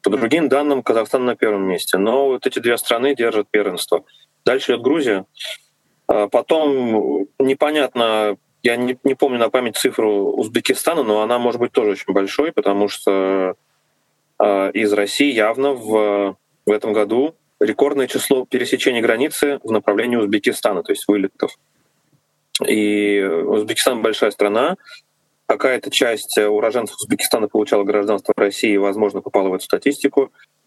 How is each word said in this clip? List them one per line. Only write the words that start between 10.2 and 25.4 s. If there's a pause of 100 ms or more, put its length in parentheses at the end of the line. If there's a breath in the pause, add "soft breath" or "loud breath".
Узбекистана,
но
она
может
быть
тоже
очень
большой,
потому
что, (840)
а,
из
России
явно
в, (300)
в
этом
году (240)
рекордное
число
пересечений
границы
в
направлении
Узбекистана,
то
есть
вылетов. (1160)
И
Узбекистан
большая
страна. (680 loud breath)